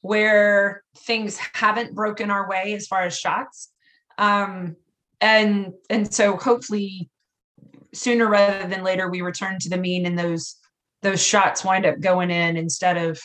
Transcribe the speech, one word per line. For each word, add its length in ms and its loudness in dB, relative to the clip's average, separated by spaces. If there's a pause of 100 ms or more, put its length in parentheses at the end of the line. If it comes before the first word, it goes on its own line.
where 800 2 (160)
things 380 -4 (180)
haven't 400 0
broken 360 -4
our 180 -2
way 260 -2
as 120 -10
far 160 0
as 160 -4
shots. 520 -6 (480)
Um, 580 0 (440)
and, 520 4 (180)
and 220 -2
so 240 2
hopefully 760 -2 (840)
sooner 360 2
rather 380 4
than 160 -4
later, 260 0
we 120 -4
return 400 -6
to 80 -8
the 80 -2
mean 300 -2
and 120 -2
those, 380 -4 (460)
those 220 0
shots 400 2
wind 220 2
up 140 0
going 300 2
in 260 0
instead 400 0
of 280 -4